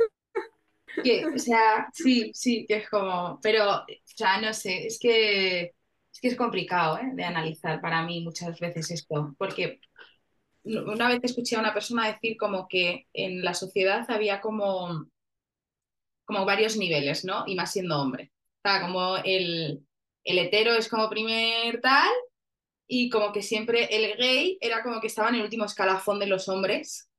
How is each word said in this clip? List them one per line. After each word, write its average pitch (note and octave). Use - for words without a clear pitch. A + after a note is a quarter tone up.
Que, A#3
o C4+
sea, A3
sí, A#3+
sí, A3+
que G#3
es G#3+
como, F3+
pero, G#3+
o F#3+
sea, G3
no A3
sé, F#3+
es A3
que, G3
es -
que B3+
es A#3+
complicado, F3
¿eh? C4
De F3+
analizar D#3+
para E3
mí E3+
muchas E3
veces E3+
esto, D3
porque F3+
una A3
vez B3
escuché A#3+
a A3
una A3
persona A3+
decir A3
como G3
que F3
en F#3
la F3
sociedad G3
había G#3
como, F#3+
como G3
varios G#3+
niveles, D3+
¿no? G3+
Y F#3+
más E3+
siendo E3+
hombre. B2+
O G3+
sea, G3
como F#3
el, E3+
el F3+
hetero G#3
es A3
como A3
primer A3+
tal, C#4+
y B3
como G#3
que G3+
siempre A3+
el G#3+
gay C4+
era A3+
como A#3
que A3
estaba A3
en A#3+
el A3
último G#3+
escalafón G3+
de G3+
los F#3+
hombres, G3